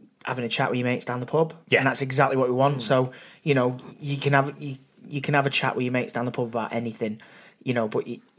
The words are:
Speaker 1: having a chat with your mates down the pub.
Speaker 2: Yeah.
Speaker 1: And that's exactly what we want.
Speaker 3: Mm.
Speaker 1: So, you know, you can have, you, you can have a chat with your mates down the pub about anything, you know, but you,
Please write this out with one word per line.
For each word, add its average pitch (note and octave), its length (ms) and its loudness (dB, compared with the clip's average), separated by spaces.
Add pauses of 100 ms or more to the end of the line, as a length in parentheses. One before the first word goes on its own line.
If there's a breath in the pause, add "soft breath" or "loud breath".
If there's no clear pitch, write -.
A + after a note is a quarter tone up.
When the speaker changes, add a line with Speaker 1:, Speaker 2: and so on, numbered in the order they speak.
(240)
Speaker 1:
having A#2+ 200 -4
a A#2 40 -4
chat A2+ 220 0
with B2+ 80 0
your B2 100 0
mates B2+ 160 -2
down B2 160 -4
the A#2+ 60 -8
pub. D#3+ 260 0 (160)
Speaker 2:
Yeah. A2+ 120 6
Speaker 1:
And C3 60 4
that's C3 160 0
exactly C3+ 340 2
what C3 120 2
we B2 60 2
want. C3+ 240 4
Speaker 3:
Mm. B2 40 -6
Speaker 1:
So, C3 280 2 (320 loud breath)
you D3 120 2
know, B2+ 220 2 (240)
you C#3+ 160 -4
can C#3 160 0
have, C#3 260 4
you, C#3 180 -10 (320)
you D3 120 -6
can D3 140 -2
have C#3 120 4
a C#3 40 0
chat - 260 0
with B2+ 80 -2
your B2 80 -2
mates B2 220 -2
down A#2+ 100 -2
the B2 60 -2
pub B2 180 -4
about A2+ 240 -4
anything, A2+ 480 -4 (420 soft breath)
you B2+ 120 0
know, A2+ 140 0
but - 180 -4
you, A#2+ 140 -10 (180)